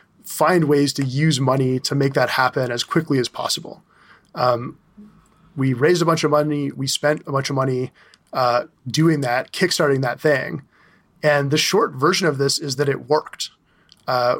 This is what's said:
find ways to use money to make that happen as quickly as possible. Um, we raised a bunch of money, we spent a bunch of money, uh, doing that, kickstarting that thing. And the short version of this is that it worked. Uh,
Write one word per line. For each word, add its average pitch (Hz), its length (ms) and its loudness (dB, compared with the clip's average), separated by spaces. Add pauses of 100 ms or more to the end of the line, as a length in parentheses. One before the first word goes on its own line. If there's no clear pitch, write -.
(240)
find 165 400 2
ways 143 300 2
to 139 100 -2
use 135 340 0
money 131 420 2
to - 140 -4
make 135 200 0
that 123 160 0
happen 127 420 0
as 120 100 -4
quickly 160 360 0
as 120 100 0
possible. - 540 -8 (520)
Um, 123 440 -2 (760)
we 135 200 0
raised 156 260 2
a 165 60 0
bunch 160 180 0
of 151 60 2
money, 147 420 0
we 135 140 -6
spent 151 400 -2
a 151 60 -8
bunch 135 180 -2
of 139 60 -2
money, 131 360 -2 (400)
uh, 123 320 0 (220)
doing 156 340 2
that, 127 320 -2
kickstarting 151 480 0
that 127 180 -4
thing. 139 440 0 (600)
And 143 280 2
the 156 80 2
short 175 340 0
version 165 360 0
of 139 100 -2
this 139 200 0
is 139 180 -8
that 143 120 -2
it 127 200 -4
worked. - 420 -4 (560)
Uh, 123 340 0